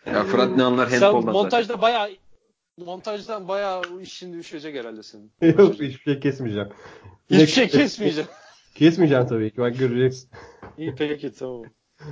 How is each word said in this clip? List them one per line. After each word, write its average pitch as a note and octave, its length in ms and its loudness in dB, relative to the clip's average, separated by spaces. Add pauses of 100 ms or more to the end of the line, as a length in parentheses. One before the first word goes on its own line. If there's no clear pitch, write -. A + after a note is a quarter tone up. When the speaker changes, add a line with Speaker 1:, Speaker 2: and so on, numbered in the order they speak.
(140)
Speaker 1:
Ya G#2 100 0
Fırat F#2+ 340 0
ne C3 60 4
anlar B2 240 2
Speaker 2:
Sen B2 140 2
Speaker 1:
handball'dan A#2+ 320 4
Speaker 2:
montajda G3+ 340 0
Speaker 1:
zaten. G#3+ 140 -6
Speaker 2:
bayağı, A3 280 0 (680)
montajda F#3+ 680 -12
bayağı F#3+ 340 -4 (200)
işin F#3 320 -16
düşecek D#3 420 -14
herhalde A2+ 280 -12
senin. G#2+ 320 -20
Speaker 3:
<laughs> - 60 -8
Yok, E3 320 6
hiçbir C3+ 260 -8
şey C#3+ 200 -2
kesmeyeceğim. B2+ 500 -4 (600)
Speaker 2:
Hiçbir C#3 60 4
Speaker 3:
Yine D3+ 120 8
Speaker 2:
şey A#3+ 200 2
kesmeyeceğim. G3+ 640 0 (460)
Speaker 3:
Kesmeyeceğim D3+ 520 4
tabii A2 240 -2
ki. - 60 -14
Bak, B2 220 -2
göreceksin. B2+ 500 0 (480)
Speaker 2:
İyi, D3 180 -10
peki, C#3+ 380 -6
tamam. B2+ 300 -12 (480)